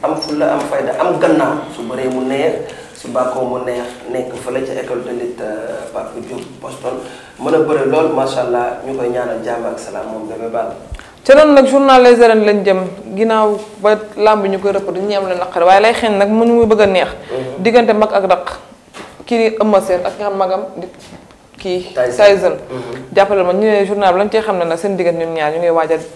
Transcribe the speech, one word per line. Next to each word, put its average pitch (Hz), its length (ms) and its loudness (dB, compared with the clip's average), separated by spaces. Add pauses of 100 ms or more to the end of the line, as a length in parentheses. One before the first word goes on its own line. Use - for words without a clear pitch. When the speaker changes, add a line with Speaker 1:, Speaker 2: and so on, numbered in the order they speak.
Speaker 1:
am 156 140 -2
fulla 151 360 -2
am 147 60 -2
fayda 139 400 -4
am 175 200 0
gannaaw 160 340 2 (220)
su 120 120 -12
bëree 131 220 -4
mu 127 180 -4
neex 139 260 -2 (420)
su - 140 -16
bàkkoo 127 360 -2
mu 123 180 -4
neex 123 240 -6 (240)
nekk 123 220 -6 (100)
fële 131 220 -4
ca - 160 -8
école 123 240 -6
de 120 60 -8
lutte, 120 300 -8
euh, 110 520 -10
Pape 110 340 -10
Diop - 140 -12 (180)
Boston - 380 -10 (420)
mën 147 140 -2
a 160 60 4
bëre 151 260 0
lool 156 280 2
macha 139 280 -2
allah 120 440 -2
ñu 135 120 -8
koy 120 120 -4
ñaanal 120 360 -4
jàmm 117 260 -6
ak - 80 -10
salaam 101 320 -10
moom 110 160 -10
Bébé 113 240 -8
Balla. 110 240 -4 (520)
Speaker 2:
Ca 269 80 8
noonu 302 200 6
nag 269 120 6
journal 269 360 6
Les 240 200 8
Arènes 220 220 6
lañ 208 180 2
jëm 190 140 2 (400)
ginnaaw 214 400 2 (240)
ba 214 160 4 (180)
làmb 208 300 2
ñu 190 140 -2
koy 196 120 -2
rëpp 196 220 -2
dañuy 202 220 -2
am 196 120 -2
lu 180 80 -2
naqari 175 300 0
waaye 190 160 8
lay 226 120 4
xeeñ 220 240 0
nag 202 120 2
mu 220 160 2
ñu 233 80 4
muy 233 120 6
bëgg 214 160 4
a 208 40 6
neex. 185 240 2
Speaker 1:
Mhm. 131 540 -10
Speaker 2:
Diggante 226 300 4
mag 214 200 2
ak 196 160 2
raq 175 180 0 (760)
kii 233 120 0
di 220 220 2
Eumeu 208 220 4
Sène 180 240 -2
ak 190 120 -4
nga 208 120 -4
xam 196 80 -4
magam 185 240 0 (160)
di 175 100 -12 (680)
kii 180 360 -6
Speaker 1:
Tyson. 123 220 0 (100)
Speaker 2:
Tyson. 185 280 4 (180)
Speaker 1:
Mhm. - 420 -12
Speaker 2:
Jàppale 196 300 4
ma 180 80 2
ñu 185 160 2
ne 202 180 4
journal 196 280 2
bi 180 80 2
lañ 208 100 0
cee 220 100 2
xam 214 160 -2
ne 170 60 0
nag 165 140 -2
seen 196 180 -4
diggante 175 240 0
ñoom 165 160 -4
ñaar 151 160 0
ñu 160 80 -4
ngi 175 100 0
waaj 165 220 2
a 165 60 2 (180)